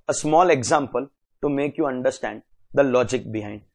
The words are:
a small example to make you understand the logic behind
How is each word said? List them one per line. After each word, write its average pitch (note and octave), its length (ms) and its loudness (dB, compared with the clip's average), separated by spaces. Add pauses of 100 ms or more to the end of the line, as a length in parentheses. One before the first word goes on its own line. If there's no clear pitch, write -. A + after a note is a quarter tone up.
a C#3+ 60 -2
small D#3+ 360 4
example C#3 580 0 (340)
to D3+ 60 -2
make C#3+ 280 -2
you D#3 100 -2
understand B2+ 560 -4 (320)
the C#3+ 80 4
logic B2 500 0
behind G#2 300 -8 (120)